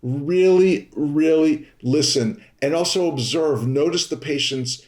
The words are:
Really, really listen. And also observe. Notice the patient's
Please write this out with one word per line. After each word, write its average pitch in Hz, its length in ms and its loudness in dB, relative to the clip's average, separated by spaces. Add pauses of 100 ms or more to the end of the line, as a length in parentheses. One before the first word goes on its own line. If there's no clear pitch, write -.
Really, 180 920 2
really 156 720 0 (140)
listen. 131 600 0 (180)
And 139 140 0
also 175 340 0
observe. 135 580 -2
Notice 151 400 0
the 151 100 -8
patient's 135 720 -4